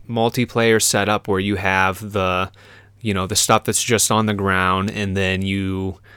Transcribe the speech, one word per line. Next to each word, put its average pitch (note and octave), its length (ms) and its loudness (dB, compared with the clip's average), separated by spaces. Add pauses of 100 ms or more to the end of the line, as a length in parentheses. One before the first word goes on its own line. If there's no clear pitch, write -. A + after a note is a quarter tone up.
multiplayer A2+ 720 2
setup G#2 480 0
where F#2+ 120 0
you G2+ 160 0
have F#2+ 560 0
the, F#2 400 -2 (480)
you G#2+ 160 -2
know, F#2+ 100 -2
the G2 100 -4
stuff - 280 2
that's - 200 -2
just A2+ 280 0
on A2 160 2
the G#2+ 80 0
ground, F#2+ 560 0
and G2 260 -4
then F#2+ 240 0
you F#2+ 580 -4 (180)